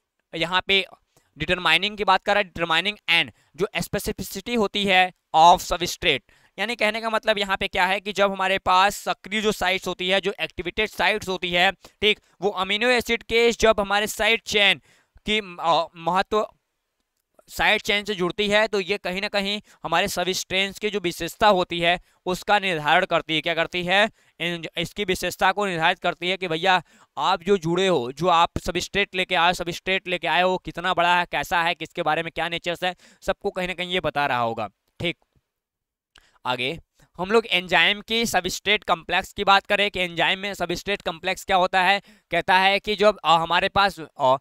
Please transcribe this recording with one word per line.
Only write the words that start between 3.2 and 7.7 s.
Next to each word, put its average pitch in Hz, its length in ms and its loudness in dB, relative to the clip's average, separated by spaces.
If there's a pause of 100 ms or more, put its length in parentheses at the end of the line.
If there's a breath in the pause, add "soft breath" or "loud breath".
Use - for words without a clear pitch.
जो 175 200 -2
स्पेसिफिसिटी 208 800 -6
होती 202 300 0
है 185 280 4 (240)
of 170 220 8
substrate, 170 640 -2 (380 soft breath)
यानी 220 180 -6
कहने 214 240 -2
का 226 100 -6
मतलब 220 280 -2
यहाँ 196 180 -2
पे 196 120 -4
क्या 185 180 0